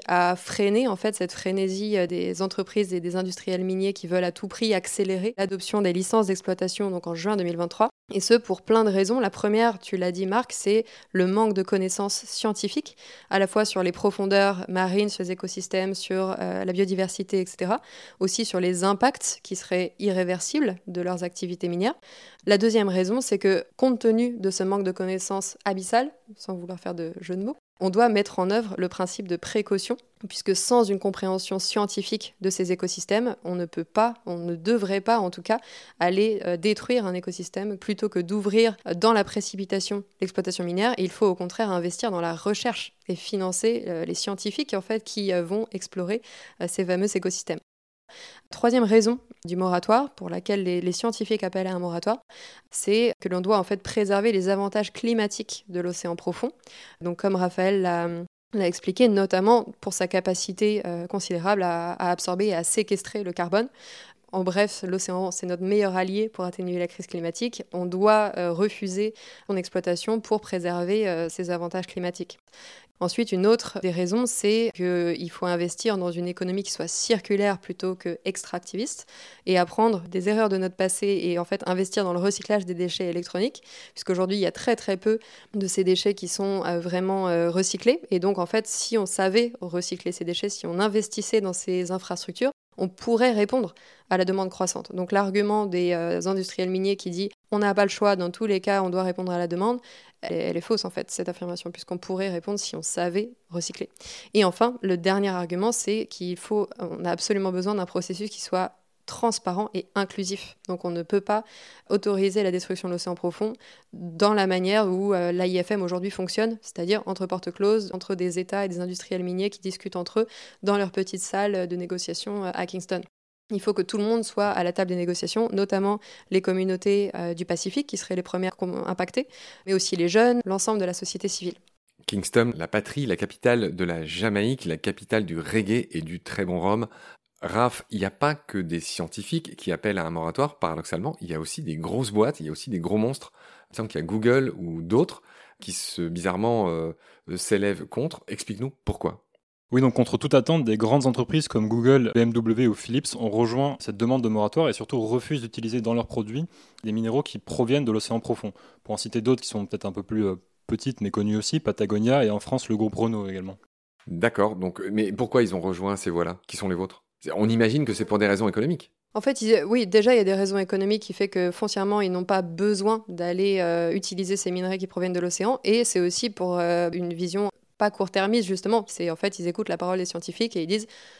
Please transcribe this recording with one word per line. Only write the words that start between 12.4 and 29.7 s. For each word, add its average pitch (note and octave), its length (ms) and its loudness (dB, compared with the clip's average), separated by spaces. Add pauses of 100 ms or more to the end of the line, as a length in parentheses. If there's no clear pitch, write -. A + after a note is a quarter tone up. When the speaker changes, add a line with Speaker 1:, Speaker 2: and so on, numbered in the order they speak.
Speaker 1:
à F#3+ 80 2
la G3 100 4
fois G#3+ 180 2
sur F#3+ 180 0
les F3+ 80 0
profondeurs G3 800 2
marines, F#3 400 2
sur F#3 160 -6
les F3+ 60 -4
écosystèmes, F#3+ 640 -4
sur, F#3+ 460 -4
euh, F#3 240 -4
la F#3 80 -2
biodiversité, F#3+ 720 0
et F3+ 40 -2
cetera, F#3+ 360 -2 (400)
aussi - 240 0
sur F3+ 160 -2
les F3+ 240 0
impacts - 580 0
qui F#3+ 140 -8
seraient F3+ 420 -2
irréversibles F#3 800 0 (100)
de F3+ 140 -4
leurs F3 240 -2
activités F3+ 420 -6
minières. F#3 280 0 (500)
La G3+ 120 8
deuxième G#3+ 300 4
raison, F#3 320 2
c'est G3+ 200 0
que, F#3+ 260 4 (100)
compte B3+ 240 4
tenu A#3 380 4
de F#3+ 140 0
ce F#3+ 120 -2
manque G3 200 2
de F#3 80 0
connaissances F#3+ 760 -4
abyssales, G3+ 440 2 (280)
sans F#3+ 180 -8
vouloir F3 240 -10
faire F3+ 160 -8
de E3 240 -6
jeu F3+ 160 -6
de F#3+ 80 -4
mots, C4 140 -6 (220)
on F#3+ 120 0
doit A#3 180 8
mettre G3+ 300 2
en F#3 100 2
œuvre G#3 280 0
le F3+ 120 0
principe F#3 380 -4
de F3 80 -2
précaution, G3+ 640 -2 (300)